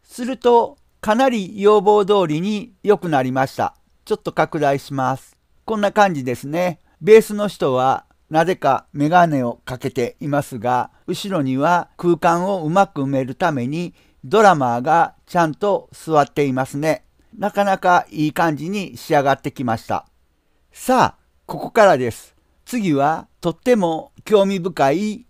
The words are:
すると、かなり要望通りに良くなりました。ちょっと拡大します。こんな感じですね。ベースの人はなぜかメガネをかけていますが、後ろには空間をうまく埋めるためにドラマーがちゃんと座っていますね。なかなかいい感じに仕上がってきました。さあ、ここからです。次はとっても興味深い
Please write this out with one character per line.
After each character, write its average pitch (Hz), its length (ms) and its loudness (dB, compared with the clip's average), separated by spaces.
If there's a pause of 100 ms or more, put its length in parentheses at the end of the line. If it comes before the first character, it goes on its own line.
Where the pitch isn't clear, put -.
す - 200 -14
る 247 140 -6
と、 240 400 2 (240)
か 214 140 0
な 269 120 2
り 208 340 -4
要 208 200 6
望 208 240 4
通 196 220 2
り 151 120 -2
に 202 420 -6
良 202 160 2
く 175 120 -8
な 143 120 0
り 127 120 -4
ま 131 120 0
し - 120 -10
た。 110 180 -4 (300)
ち - 80 -6
ょ - 20 -2
っ - 40 -2
と - 120 -10
拡 160 280 -2
大 143 200 0
し - 140 -14
ま 131 240 -4
す。 - 180 -20 (300)
こ 220 100 -6
ん 208 60 -4
な 202 100 0
感 202 220 4
じ 139 100 -6
で 123 120 -4
す 135 120 -12
ね。 160 320 -4 (220)
ベ 208 160 8
ー 220 40 6
ス - 120 -4
の 208 160 -4
人 147 240 -2
は 127 320 0 (240)
な 160 160 2
ぜ 180 100 -2
か 135 380 -2
メ 147 160 -2
ガ 175 180 4
ネ 143 160 -2
を 120 220 -6
か 127 120 -10
け 131 140 -8
て 120 300 -4
い 147 80 -8
ま 143 120 -2
す 135 160 -10
が、 123 340 -4 (160)
後 185 320 -6
ろ 143 40 -2
に 131 140 -2
は 165 400 -2
空 175 180 0
間 170 320 0
を 190 160 -4
う 151 60 -4
ま 190 180 2
く 143 160 -8
埋 135 40 -4
め 135 180 -2
る 123 100 -10
た 175 160 -2
め 123 160 -4
に 156 260 -8 (300)
ド 160 180 2
ラ 196 140 8
マ 123 220 0
ー 123 40 -4
が 156 340 0 (100)
ち - 120 -8
ゃ 170 80 2
ん 151 100 -6
と 196 360 -4
座 156 300 0
っ 143 100 -2
て 143 140 0
い 131 80 -2
ま 127 120 -2
す 143 120 -10
ね。 151 260 -4 (340)
な 202 140 -6
か 202 140 0
な 190 140 0
か 180 300 2
い 147 180 -2
い 151 40 -4
感 165 240 -2
じ 147 140 -10
に 190 260 -8
仕 - 180 -8
上 147 100 2
が 135 100 2
っ - 80 -6
て 143 100 -10
き 135 140 -8
ま 113 100 -2
し - 120 -10
た。 - 180 -6 (640)
さ 254 300 0
あ、 - 160 0 (280)
こ - 120 -12
こ - 140 -12
か 220 140 6
ら 175 120 6
で 123 140 -4
す。 - 220 -16 (300)
次 196 300 -4
は 143 340 -2 (140)
と 175 80 -4
っ 165 100 -6
て 247 160 2
も 165 380 -2 (100)
興 202 220 4
味 196 140 -2
深 160 320 0
い 208 380 -6